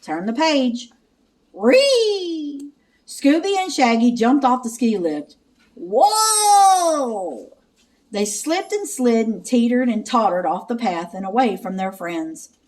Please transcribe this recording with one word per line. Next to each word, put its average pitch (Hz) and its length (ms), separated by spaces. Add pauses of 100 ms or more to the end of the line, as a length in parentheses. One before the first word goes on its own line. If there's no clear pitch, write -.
Turn 165 240
the 226 80
page. 262 580 (600)
Ree! 370 1160 (340)
Scooby 330 520
and 370 140
Shaggy 240 400
jumped 262 340
off 247 180
the 233 60
ski 226 280
lift. 156 380 (400)
Whoa! 370 1800 (540)
They 208 140
slipped 330 460
and 415 160
slid 233 400
and 220 180
teetered 247 440
and 214 160
tottered 185 400
off 180 220
the 240 80
path 175 380
and 190 120
away 208 320
from 185 200
their 190 140
friends. 165 680 (100)